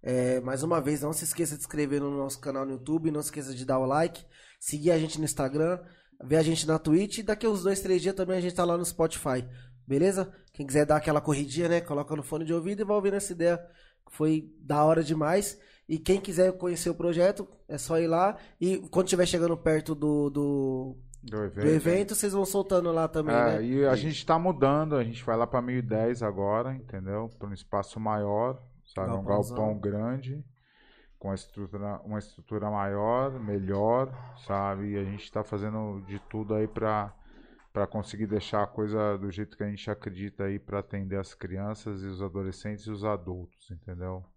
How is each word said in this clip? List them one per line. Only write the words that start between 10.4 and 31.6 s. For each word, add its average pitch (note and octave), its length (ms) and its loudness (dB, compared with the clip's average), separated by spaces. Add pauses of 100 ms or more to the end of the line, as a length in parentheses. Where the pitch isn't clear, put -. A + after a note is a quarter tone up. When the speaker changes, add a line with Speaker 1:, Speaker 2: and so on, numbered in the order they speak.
Speaker 1:
Quem C#3+ 120 -8
quiser D3 220 4
dar D3+ 100 6
aquela D3+ 240 2
corridinha, D3 480 0
né, E3+ 120 4
coloca D3+ 340 -4
no D3 80 -6
fone D#3+ 220 -6
de D#3+ 80 -2
ouvido F#3+ 280 -2
e G#3+ 40 0
vai G#3 100 2
ouvindo G3 200 2
essa G3 160 -4
ideia, E3+ 260 2 (500)
que - 80 -20
foi D#3 440 2
da D3 240 2
hora D#3+ 200 6
demais. D#3 560 0 (280)
E D#3 120 -2
quem F#3 200 4
quiser F#3 380 4
conhecer F3 320 -2
o E3 60 0
projeto, F3 520 2 (200)
é D3+ 100 -6
só D#3+ 220 0
ir E3+ 80 2
lá. F#3 300 4 (220)
E F#3 200 2 (100)
quando F#3 180 2
tiver F3+ 200 6
chegando E3+ 300 2
perto D#3+ 360 2
do, D3 380 2
do C3+ 680 0 (260)
Speaker 2:
Do G#2+ 140 -6
Speaker 1:
do G#2+ 80 0
Speaker 2:
evento. G2+ 220 0
Speaker 1:
evento, E3+ 480 4
vocês G3+ 180 0
vão G3 120 2
soltando F#3+ 460 2
lá D#3+ 160 2
também, D#3 280 0
Speaker 2:
É, A#2+ 100 6 (140)
Speaker 1:
né? A2 40 -2
Speaker 2:
e C3 220 4
a C3 80 6
Speaker 3:
Isso. A2+ 100 2
Speaker 2:
gente D3+ 220 -4
tá E3 140 6
mudando, D3+ 560 4
a B2+ 80 2
gente A2+ 200 -6
vai A2+ 140 2
lá A#2 80 4
pra B2 160 0
mil B2 160 -2
e B2 40 0
dez A#2+ 420 0
agora, G#2+ 500 0
entendeu? A2 640 -6
Pra G2+ 100 -10
um G2+ 60 -8
espaço G2+ 460 -4
maior, G#2+ 600 0 (360)
sabe? F#2+ 160 -2
Um G2 120 -2
Speaker 1:
Galpãozão. G#2 340 0
Speaker 2:
galpão G#2+ 220 0
grande, B2 640 -4 (760)
com G2 100 -8
a G2 60 -2
estrutura, G2+ 680 -10